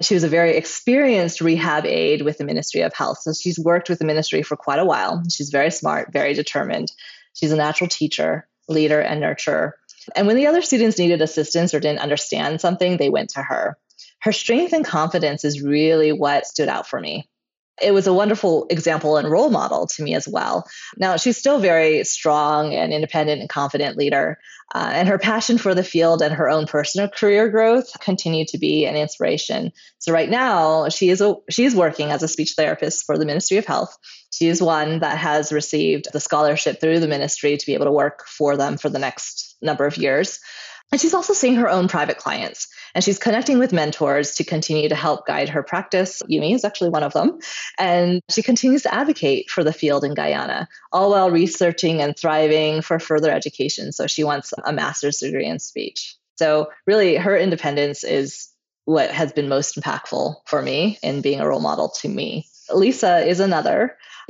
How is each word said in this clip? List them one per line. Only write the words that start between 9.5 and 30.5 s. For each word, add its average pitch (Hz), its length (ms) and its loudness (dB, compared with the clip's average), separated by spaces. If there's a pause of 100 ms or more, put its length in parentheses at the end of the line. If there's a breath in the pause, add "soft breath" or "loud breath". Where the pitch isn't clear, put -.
And 202 120 2
when 220 80 4
the 277 120 4
other 339 140 4
students 220 380 2
needed 170 220 4
assistance 160 520 0
or 151 60 2
didn't 151 220 -2
understand 151 580 -2
something, 180 380 0
they 143 120 2
went - 220 -2
to 139 100 -8
her. 135 360 -4 (420 loud breath)
Her 214 140 0
strength 330 400 0
and 311 120 0
confidence 160 600 -2
is 143 180 -4
really 151 480 4
what 143 340 0
stood - 220 -2
out 135 200 -4
for - 120 -6
me. 78 300 -10 (520)
It 202 100 4
was 196 140 4
a 185 80 4
wonderful 196 560 2
example 156 480 0
and 151 140 0
role 233 180 4
model 160 380 0
to - 160 -8
me 151 100 -4
as 160 140 -4
well. - 400 -4 (300 loud breath)
Now, 185 200 0
she's 233 200 0
still 285 200 2
very 165 460 4
strong 151 720 0
and 151 180 -2
independent 151 460 -2
and 123 100 -10
confident 143 480 -4
leader, 147 400 0 (380 loud breath)
uh, - 180 -4
and 175 140 2
her 196 100 4
passion 226 400 0
for 196 160 2
the 180 100 2
field 165 380 4
and 151 140 0
her 139 140 2
own 156 180 2
personal 175 400 -2
career 208 420 4
growth 226 500 2
continue 165 500 -2
to - 100 -6
be 151 260 2
an 147 100 -2
inspiration. 165 760 -2 (260 soft breath)
So - 140 -4
right 165 180 2
now, 170 600 2